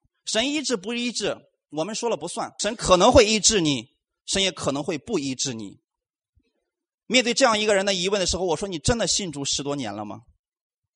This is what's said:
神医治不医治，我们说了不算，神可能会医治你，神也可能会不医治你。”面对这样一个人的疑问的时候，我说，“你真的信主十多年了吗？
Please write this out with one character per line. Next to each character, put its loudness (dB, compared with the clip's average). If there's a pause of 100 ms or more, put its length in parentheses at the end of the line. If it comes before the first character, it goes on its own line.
(260)
神 -2
医 -2
治 -2
不 -8
医 -4
治， -4 (340)
我 -4
们 -6
说 -4
了 0
不 -10
算， -6
神 -2
可 6
能 8
会 8
医 2
治 4
你， 0 (380)
神 -2
也 0
可 -4
能 -4
会 -4
不 -4
医 -4
治 -4
你。” -12 (1300)
面 2
对 0
这 4
样 4
一 0
个 4
人 2
的 0
疑 -2
问 0
的 0
时 -2
候， -4
我 0
说 -6
，“你 -6
真 0
的 -2
信 -4
主 -8
十 -4
多 -4
年 -6
了 -8
吗？ -12 (760)